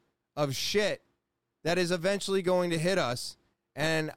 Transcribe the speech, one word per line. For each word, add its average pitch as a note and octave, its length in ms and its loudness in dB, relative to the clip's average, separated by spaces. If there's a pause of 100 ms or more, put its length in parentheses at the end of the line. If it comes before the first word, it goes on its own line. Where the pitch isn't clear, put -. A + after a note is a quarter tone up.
(360)
of C#3+ 200 -2
shit G3 460 0 (600)
that E3+ 160 0
is F3+ 140 2
eventually F#3+ 500 0
going F3+ 280 2
to E3 80 0
hit F3+ 200 0
us. B2+ 380 -2 (400)
And D#3 400 0